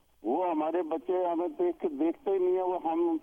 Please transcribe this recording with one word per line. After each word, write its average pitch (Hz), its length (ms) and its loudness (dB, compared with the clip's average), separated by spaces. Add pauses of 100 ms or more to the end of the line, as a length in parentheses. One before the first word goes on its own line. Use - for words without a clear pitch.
(240)
وہ 156 260 0
ہمارے 160 320 0
بچے 175 440 -2
ہمیں 170 220 0
دیکھ 175 340 -2
کے 196 60 -2
دیکھتے 160 440 -2
ہی 196 60 2
نہیں 180 180 4
ہیں، 185 80 0
وہ 175 280 -2
ہم 165 320 2